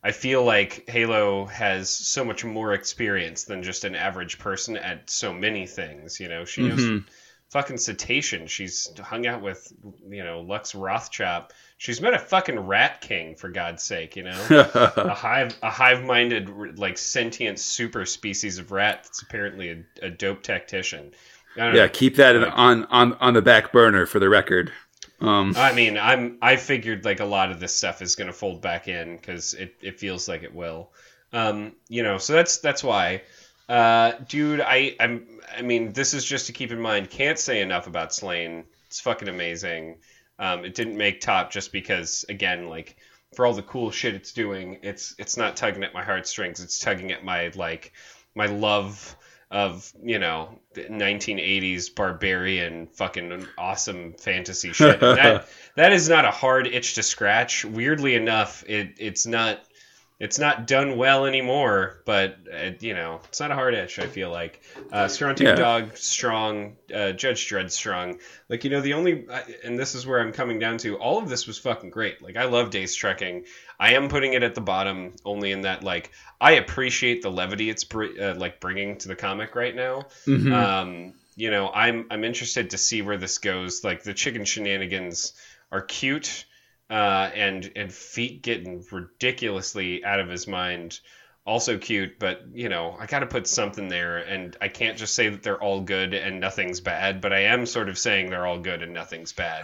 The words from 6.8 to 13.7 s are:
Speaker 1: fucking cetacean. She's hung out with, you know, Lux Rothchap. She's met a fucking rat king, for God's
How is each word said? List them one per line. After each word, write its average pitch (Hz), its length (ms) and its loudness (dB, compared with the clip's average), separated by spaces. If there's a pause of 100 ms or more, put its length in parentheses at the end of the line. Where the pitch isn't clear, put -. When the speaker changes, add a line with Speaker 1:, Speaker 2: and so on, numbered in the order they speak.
Speaker 1:
fucking 139 280 -4
cetacean. 104 680 -4
She's - 520 -8
hung 113 280 -6
out 117 160 -4
with, 95 280 -10 (380)
you 101 140 -12
know, 85 180 -8
Lux 101 320 -8
Rothchap. 95 760 -4 (280)
She's 120 240 -6
met 233 140 2
a - 40 0
fucking 185 400 0
rat 101 420 2
king, 80 340 -8
for 92 140 -12
God's 85 340 -6